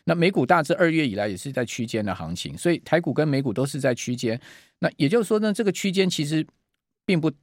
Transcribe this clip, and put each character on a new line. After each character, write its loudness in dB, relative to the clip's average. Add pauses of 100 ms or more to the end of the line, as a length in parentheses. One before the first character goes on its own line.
那 2
美 4
股 2
大 4
致 0
二 4
月 2
以 -2
来 0
也 -4
是 -10
在 -2
区 -6
间 -2
的 -2
行 -6
情， -8
所 0
以 2
台 0
股 -4
跟 0
美 0
股 -2
都 -2
是 -4
在 0
区 -6
间。 -2 (420)
那 0
也 2
就 2
是 -4
说 2
呢， 0
这 -2
个 2
区 -2
间 2
其 -2
实 0 (600)
并 2
不， 2 (120)